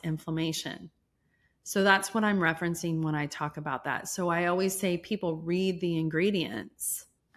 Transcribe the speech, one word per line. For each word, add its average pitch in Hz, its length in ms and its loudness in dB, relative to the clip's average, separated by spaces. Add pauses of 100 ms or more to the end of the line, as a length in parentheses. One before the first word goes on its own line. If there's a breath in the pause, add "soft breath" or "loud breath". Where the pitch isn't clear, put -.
inflammation. 160 880 -4 (720)
So - 200 0
that's 196 300 6
what 220 120 2
I'm 202 140 4
referencing 165 640 0
when 156 120 2
I 147 120 0
talk 147 300 -6
about 147 280 -6
that. 135 240 -4
So 180 200 -2
I 170 180 2
always 185 320 2
say, 175 200 0
"People, 175 380 -4
read 175 440 0
the 175 160 0
ingredients," 160 1120 -2 (300)